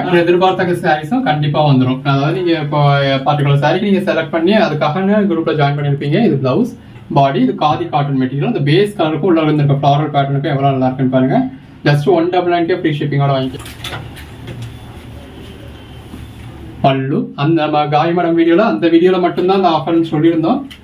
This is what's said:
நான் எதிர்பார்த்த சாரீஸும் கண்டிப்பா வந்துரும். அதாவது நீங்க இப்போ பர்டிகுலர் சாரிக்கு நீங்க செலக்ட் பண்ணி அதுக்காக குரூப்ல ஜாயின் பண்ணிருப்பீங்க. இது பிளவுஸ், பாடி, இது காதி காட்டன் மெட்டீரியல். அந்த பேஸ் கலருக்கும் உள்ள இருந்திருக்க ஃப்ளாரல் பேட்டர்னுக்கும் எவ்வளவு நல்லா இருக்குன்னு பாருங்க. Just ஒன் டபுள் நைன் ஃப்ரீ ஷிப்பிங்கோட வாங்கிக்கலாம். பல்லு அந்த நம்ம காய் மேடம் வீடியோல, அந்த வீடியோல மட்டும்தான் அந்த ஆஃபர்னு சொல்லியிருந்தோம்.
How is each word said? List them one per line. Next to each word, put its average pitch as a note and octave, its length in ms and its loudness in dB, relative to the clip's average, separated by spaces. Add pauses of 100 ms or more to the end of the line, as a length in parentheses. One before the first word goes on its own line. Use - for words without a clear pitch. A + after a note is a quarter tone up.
நான் F3 160 4
எதிர்பார்த்த F3 640 2
சாரீஸும் D#3 420 0
கண்டிப்பா D3+ 400 0
வந்துரும். B2+ 320 2 (140)
அதாவது D3+ 240 0
நீங்க F3 160 0 (100)
இப்போ D3 160 -2 (480)
பர்டிகுலர் C#3+ 360 2
சாரிக்கு F#3+ 260 2
நீங்க F#3 180 2
செலக்ட் - 280 -2
பண்ணி E3+ 180 2 (100)
அதுக்காக F#3+ 560 0 (100)
குரூப்ல D#3+ 300 0
ஜாயின் C#3+ 180 0
பண்ணிருப்பீங்க. C#3+ 400 0 (100)
இது D3 140 2
பிளவுஸ், D3+ 320 0 (420)
பாடி, C#3 300 4
இது C3 160 0
காதி D3+ 320 0
காட்டன் C#3+ 300 0
மெட்டீரியல். C#3 280 -2
அந்த C#3+ 160 -2
பேஸ் G3+ 300 2
கலருக்கும் D#3 320 0
உள்ள D#3+ 160 4
இருந்திருக்க C#3+ 340 2
ஃப்ளாரல் D3 360 2
பேட்டர்னுக்கும் C#3 380 0
எவ்வளவு C3+ 200 0
நல்லா B2+ 160 0
இருக்குன்னு B2+ 260 -2
பாருங்க. C3 220 2 (480)
Just C#3+ 200 2 (120)
ஒன் E3+ 160 0
டபுள் F3+ 220 2
நைன் E3+ 120 0 (140)
ஃப்ரீ D#3 180 0
ஷிப்பிங்கோட C#3 380 0
வாங்கிக்கலாம். C3 340 -8 (3000)
பல்லு C3+ 340 -2 (260)
அந்த D#3+ 200 2
நம்ம D3 320 0
காய் E3+ 240 0
மேடம் E3 220 0
வீடியோல, F3 320 4
அந்த E3+ 120 0 (100)
வீடியோல F#3 300 4
மட்டும்தான் F3+ 360 0
அந்த F3 160 2
ஆஃபர்னு E3 360 0
சொல்லியிருந்தோம். E3 480 2 (220)